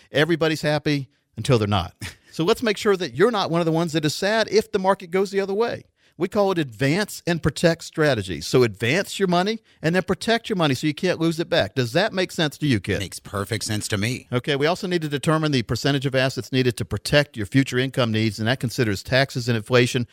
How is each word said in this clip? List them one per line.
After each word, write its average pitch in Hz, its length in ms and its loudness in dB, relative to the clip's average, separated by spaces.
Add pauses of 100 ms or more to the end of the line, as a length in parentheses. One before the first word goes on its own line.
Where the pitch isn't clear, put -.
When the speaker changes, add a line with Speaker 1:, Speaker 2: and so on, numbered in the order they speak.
(100)
Speaker 1:
Everybody's 156 520 2
happy 147 480 -2 (260)
until 117 220 4
they're 107 100 0
not. 98 320 0
<laughs> - 140 -12 (160)
So - 140 -4
let's 220 180 2
make 214 140 0
sure 202 200 2
that 165 180 -6
you're 196 180 4
not 185 180 -2
one 165 100 2
of 175 40 2
the 160 80 2
ones 160 220 0
that 156 100 0
is 151 100 0
sad 208 340 0
if 208 220 2
the 208 80 0
market 185 320 -6
goes 190 220 -2
the 196 80 -2
other 196 140 -4
way. 226 320 -4 (300)
We 180 120 -2
call 196 240 2
it 175 60 -2
advance 139 680 -2
and 170 160 0
protect 165 400 2
strategies. 101 640 0
So 127 160 4
advance 120 560 0
your 196 80 0
money 185 320 0 (240)
and 160 100 0
then 180 120 2
protect 226 440 -2
your 220 60 -2
money 156 200 2
so 139 120 -2
you 147 80 0
can't 175 240 -2
lose 165 220 0
it 165 80 -4
back. 135 260 0
Does 120 200 0
that 196 180 2
make 185 180 -2
sense 156 280 -2
to 151 80 -2
you, 127 120 4
Kit? 95 220 -2
Speaker 2:
Makes 87 180 -8
perfect 101 460 -6
sense 107 240 -4
to 107 100 -2
me. 110 320 -4
Speaker 1:
Okay, 127 240 -2
we 139 120 0
also 180 200 -2
need 180 160 0
to 151 60 -4
determine 156 420 0
the 131 120 2
percentage 135 440 0
of 131 80 -2
assets 131 380 -2
needed 127 240 2
to 110 80 -4
protect 139 520 0
your 104 100 -4
future 131 320 2
income 127 340 0
needs, 107 260 0
and 110 80 -2
that 110 140 0
considers 110 420 -2
taxes 131 460 -2
and 120 80 2
inflation, 123 560 2